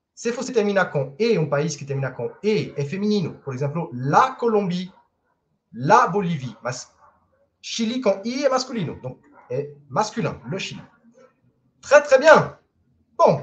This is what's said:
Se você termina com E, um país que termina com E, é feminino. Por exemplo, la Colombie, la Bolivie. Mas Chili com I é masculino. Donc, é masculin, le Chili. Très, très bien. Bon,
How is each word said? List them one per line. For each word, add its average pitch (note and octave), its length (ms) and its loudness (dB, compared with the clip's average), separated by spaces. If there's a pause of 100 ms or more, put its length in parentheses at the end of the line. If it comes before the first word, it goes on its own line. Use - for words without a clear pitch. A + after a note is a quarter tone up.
(120)
Se - 200 -4
você B3+ 200 -8
termina G3+ 340 2
com C3+ 340 -4
E, A3 180 2
um D3+ 100 0
país D3+ 280 -2
que - 80 -14
termina C3+ 260 -4
com A#2+ 320 -8
E, G3 340 0
é C#3+ 80 -4
feminino. G3 500 -2 (100)
Por C3+ 100 -8
exemplo, C#3+ 380 -4
la D#3 400 2
Colombie, F#3+ 600 -2 (800)
la G3 360 4
Bolivie. E3+ 560 -4
Mas B2+ 260 -10 (720)
Chili A3+ 380 -6
com G3 240 0
I C4 200 -2
é C#4 40 4
masculino. A#3 520 -4
Donc, B2+ 200 -14 (300)
é C#3 200 -8 (180)
masculin, C#3 520 -4 (100)
le F#3 80 -6
Chili. - 240 -12 (960)
Très, - 220 6
très C4+ 160 6
bien. C4 400 6 (600)
Bon, G3+ 240 4